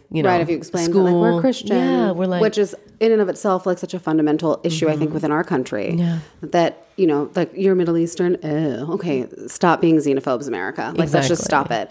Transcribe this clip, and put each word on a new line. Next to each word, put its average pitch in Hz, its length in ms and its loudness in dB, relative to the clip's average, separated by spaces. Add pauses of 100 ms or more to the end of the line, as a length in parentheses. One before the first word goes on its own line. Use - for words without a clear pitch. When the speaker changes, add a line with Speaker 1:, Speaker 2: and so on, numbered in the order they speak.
(120)
Speaker 1:
you 156 100 0
know, 196 60 4
Speaker 2:
Right, 175 120 4
if 160 80 -2
you 165 80 -2
explain 170 280 -4
that, 170 80 0
Speaker 1:
school. 196 100 4
Speaker 2:
like, 180 120 4
we're 170 260 4
Christian, 214 360 0
Speaker 1:
Yeah, 254 360 2
we're 180 140 -2
like 180 140 -2
Speaker 2:
which 214 160 2
is 202 200 -2 (240)
in 226 100 4
and 220 100 4
of 190 80 2
itself, 185 380 -2
like, 180 120 -2
such - 160 -10
a 185 40 -8
fundamental 156 640 0
issue, 165 240 -2
I 156 40 2
think, 151 160 0
Speaker 1:
Mm-hmm. 151 80 -6
Speaker 2:
within 147 180 -2
our 156 100 0
country. 131 540 -4
Speaker 1:
Yeah. 170 220 0 (240)
Speaker 2:
That, 165 440 0 (100)
you 185 120 2
know, 147 260 0
like, 170 220 0
"You're 190 180 2
Middle 170 220 2
Eastern? 170 480 0
Oh, 151 500 -2
okay. 147 320 -4 (220)
Stop 165 320 2
being 165 160 4
xenophobes, 135 500 0
America. 110 500 -6
Like, 156 160 0
let's 143 140 2
just 165 200 0
Speaker 1:
Exactly. - 0 -
Speaker 2:
stop 143 260 0
it." 107 180 -4